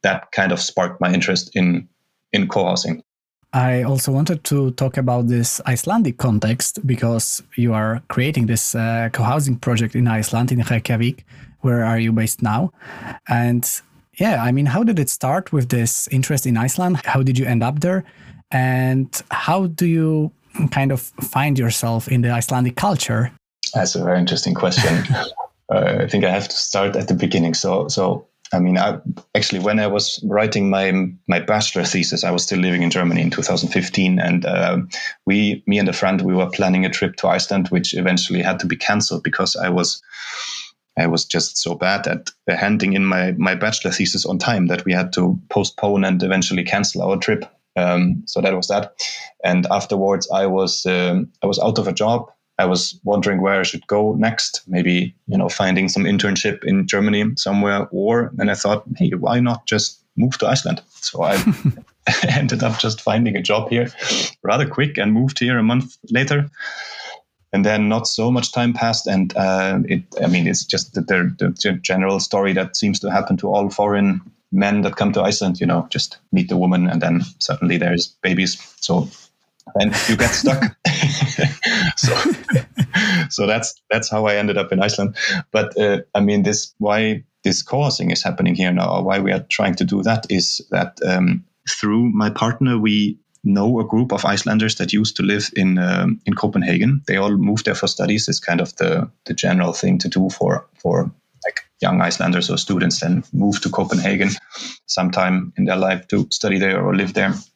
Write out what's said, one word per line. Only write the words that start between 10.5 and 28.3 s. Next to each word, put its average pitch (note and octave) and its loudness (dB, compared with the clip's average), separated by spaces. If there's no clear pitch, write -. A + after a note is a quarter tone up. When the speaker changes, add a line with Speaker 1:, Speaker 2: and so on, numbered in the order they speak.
Speaker 2:
in B2 2
Reykjavik, A#2 -2
where A#2+ 0
are A2+ 0
you A2+ 0
based A2 0
now? A#2 0
And A#2+ 2
yeah, F#3+ 0
I B2 0
mean, C#3+ 2
how D3+ 0
did A3+ 2
it C#3+ 0
start D#3 -2
with C3 0
this A#2+ 0
interest C3+ 0
in A#2+ 2
Iceland? D3+ 0
How C3+ 0
did B2+ 2
you C3 0
end A#2 2
up C3+ -2
there? F3+ 0
And B2+ 2
how F#3 0
do E3 -2
you D#3+ 2
kind C3+ 2
of C3 0
find - 0
yourself A#2 0
in B2 2
the A#2+ 2
Icelandic B2 0
culture? B2 0
Speaker 1:
That's F#2 0
a F#2 -2
very F2+ 2
interesting F2 0
question. F#2+ 0
<laughs> B2+ 4
Uh, - 2
I - 0
think G2+ 2
I F#2 4
have G2 -2
to - -6
start G2 -2
at F#2 -2
the F#2 2
beginning. F2 0
So, F2+ -2
so - -2